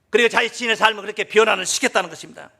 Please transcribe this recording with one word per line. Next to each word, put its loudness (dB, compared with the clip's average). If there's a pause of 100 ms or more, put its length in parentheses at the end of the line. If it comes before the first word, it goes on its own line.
(100)
그리고 4
자신의 -2
삶을 2
그렇게 -8
변화를 2
시켰다는 -2
것입니다. -18